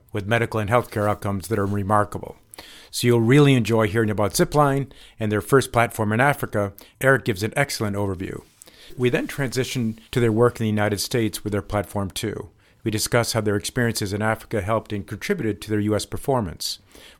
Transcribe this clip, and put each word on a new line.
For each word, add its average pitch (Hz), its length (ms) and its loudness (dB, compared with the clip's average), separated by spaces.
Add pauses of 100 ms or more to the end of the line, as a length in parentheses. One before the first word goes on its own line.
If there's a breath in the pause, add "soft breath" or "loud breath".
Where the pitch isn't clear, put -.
(120)
with 104 160 -6
medical 113 320 0
and 104 100 -2
healthcare 110 400 2
outcomes 98 380 -4
that 110 100 0
are 98 80 0
remarkable. 101 720 0 (560 loud breath)
So - 160 0
you'll 120 120 6
really 139 340 8
enjoy 110 340 2
hearing 110 220 0
about 101 240 0
Zipline 139 580 2 (260 loud breath)
and 107 140 -2
their 104 80 0
first - 320 2
platform 113 400 2
in 113 80 2
Africa. 110 520 0 (280 loud breath)
Eric 135 240 4
gives 98 180 -2
an 110 140 -4
excellent 107 400 -2
overview. 95 460 -4 (540 loud breath)
We 123 140 2
then 196 160 0
transition 120 720 -4 (140)
to 127 80 2
their 117 100 4
work 117 300 2
in 113 40 0
the 107 60 2
United 104 300 0
States - 420 -2
with 104 100 -6
their 101 100 -2
platform 98 500 -4
too. - 360 -8 (360 soft breath)
We 110 80 -2
discuss 110 400 0
how 113 80 0
their 104 160 0
experiences 110 560 -2
in 104 100 -4
Africa 110 400 -2
helped 107 300 -2
and 101 120 -6
contributed 110 580 -4
to - 80 -10
their 107 100 0
U 104 160 0
S 98 100 -4
performance. 110 720 -4 (420 loud breath)